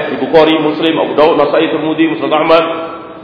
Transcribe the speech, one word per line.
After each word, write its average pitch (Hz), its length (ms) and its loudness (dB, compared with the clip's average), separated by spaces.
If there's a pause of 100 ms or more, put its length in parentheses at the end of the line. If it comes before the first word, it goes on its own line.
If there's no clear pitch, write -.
(120)
di 131 80 -8
Bukhari, 160 400 2
Muslim, 151 400 -2
Abu - 160 -4
Daud, 151 240 4
Nasai, 147 320 0
Tirmidzi, 156 400 -2
Musnad 135 160 -6
Ahmad, 160 360 2 (600)